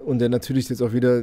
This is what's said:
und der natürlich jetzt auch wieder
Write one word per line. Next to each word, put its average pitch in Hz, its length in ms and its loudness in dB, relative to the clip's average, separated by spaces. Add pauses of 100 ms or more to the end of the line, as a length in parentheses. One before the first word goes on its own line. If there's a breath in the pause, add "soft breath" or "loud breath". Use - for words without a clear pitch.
und 135 140 0
der 117 120 2
natürlich 123 400 -2
jetzt 120 120 -4
auch 117 120 0
wieder 123 300 2